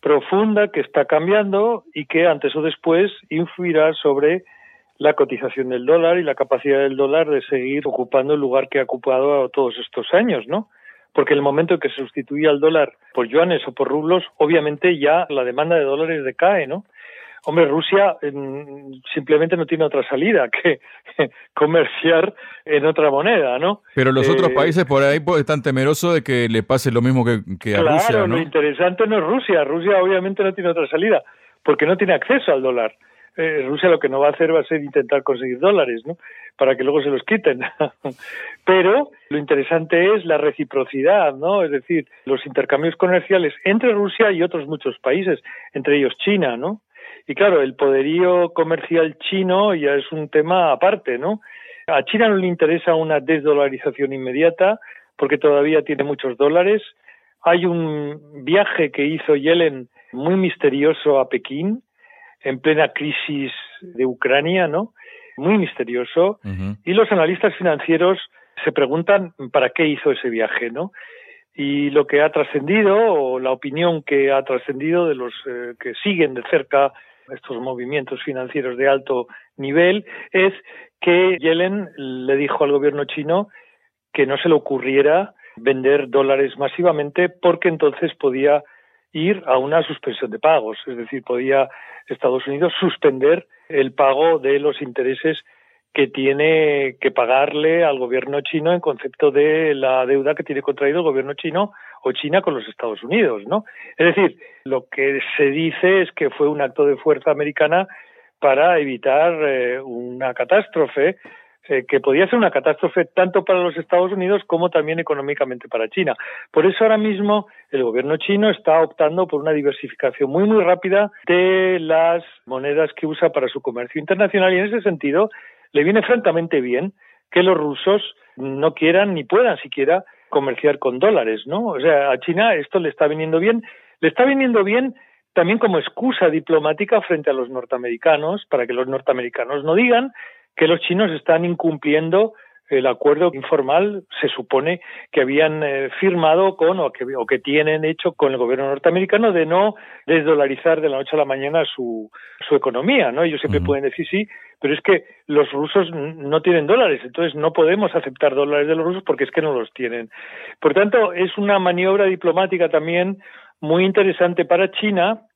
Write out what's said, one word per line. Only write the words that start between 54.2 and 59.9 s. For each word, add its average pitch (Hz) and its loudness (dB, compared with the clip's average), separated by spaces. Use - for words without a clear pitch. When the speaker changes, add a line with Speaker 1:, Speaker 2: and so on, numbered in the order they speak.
Speaker 1:
porque 143 -2
todavía 147 2
tiene 139 -4
muchos 135 -6
dólares. 180 2
Hay 175 2
un 151 -4
viaje 170 2
que 143 -2
hizo 156 0
Yellen 147 0